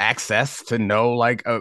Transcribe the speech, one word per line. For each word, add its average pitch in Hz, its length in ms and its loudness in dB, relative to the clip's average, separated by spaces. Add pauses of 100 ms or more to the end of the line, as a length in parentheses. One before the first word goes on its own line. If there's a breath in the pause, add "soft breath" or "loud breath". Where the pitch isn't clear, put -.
access 113 640 -2
to 117 140 -2
know, 110 340 2
like, 120 340 0
a 117 140 -2